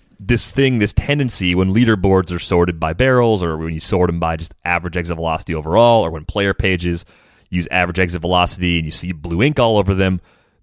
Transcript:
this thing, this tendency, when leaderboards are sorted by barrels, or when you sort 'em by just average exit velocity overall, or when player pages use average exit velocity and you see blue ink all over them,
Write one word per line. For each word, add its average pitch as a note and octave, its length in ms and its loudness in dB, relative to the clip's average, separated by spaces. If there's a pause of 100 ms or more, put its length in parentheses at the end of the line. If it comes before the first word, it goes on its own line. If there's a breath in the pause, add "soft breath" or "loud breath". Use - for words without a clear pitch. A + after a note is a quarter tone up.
(180)
this G#2+ 340 -2
thing, C3+ 260 2
this G#2 140 2
tendency, B2 640 0
when F#2 200 2
leaderboards F#2+ 600 2
are F2 40 -4
sorted F2 400 0
by D#2+ 140 -2
barrels, A#2+ 500 2
or E2 160 -2
when D#2+ 160 -6
you D#2+ 60 -6
sort F2+ 280 0
'em E2+ 120 -2
by E2 160 -2
just E2 180 -12 (100)
average E2+ 320 -4
exit E2+ 200 -4
velocity D#2+ 380 -4
overall, G#2 500 4
or E2 60 -2
when D#2+ 140 -10
player G2+ 300 0
pages F2 500 -2 (460 soft breath)
use F2+ 200 -2
average F2 280 -2
exit F2 220 0
velocity F2 580 0
and D#2+ 60 -2
you D2+ 80 -6
see F2+ 200 -6
blue E2+ 300 -4
ink C#3+ 160 0
all A#2 180 2
over G2 180 2
them, F#2+ 260 0 (420)